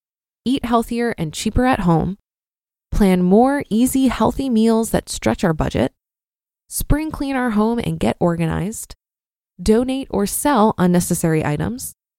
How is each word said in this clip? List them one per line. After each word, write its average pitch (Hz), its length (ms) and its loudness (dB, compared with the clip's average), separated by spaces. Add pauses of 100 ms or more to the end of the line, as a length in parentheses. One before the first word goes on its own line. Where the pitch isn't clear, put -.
(440)
eat 254 220 -2
healthier 233 520 -2
and 156 160 -6
cheaper 247 320 0
at 254 160 2
home, 170 360 2 (720)
plan 185 300 4
more 240 480 4
easy, 254 380 2
healthy 247 420 -2
meals 226 400 2
that - 180 -2
stretch - 360 -2
our 170 100 2
budget, 135 400 -2 (760)
spring 302 440 -2
clean 277 240 -4
our 247 160 0
home 220 280 0
and 160 200 -4
get 220 200 -2
organized, 170 760 -4 (680)
donate 254 480 0
or 202 160 0
sell 220 520 2
unnecessary 175 680 0
items, 156 480 -4 (260)